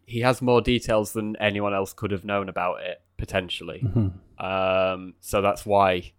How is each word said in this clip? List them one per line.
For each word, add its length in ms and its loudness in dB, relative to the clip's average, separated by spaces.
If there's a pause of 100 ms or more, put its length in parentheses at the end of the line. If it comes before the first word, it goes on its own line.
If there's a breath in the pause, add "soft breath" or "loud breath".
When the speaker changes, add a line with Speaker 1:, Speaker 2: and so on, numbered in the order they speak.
Speaker 1:
he 160 -6
has 200 2
more 200 4
details 520 2
than 240 -4
anyone 360 0
else 200 -2
could 180 -4
have 120 -4
known 240 -2
about 340 -4
it, 200 -8 (160)
potentially. 680 -6
Speaker 2:
Mm-hmm. 600 -2
Speaker 1:
Um, 760 0
so 220 -2
that's 240 0
why 540 4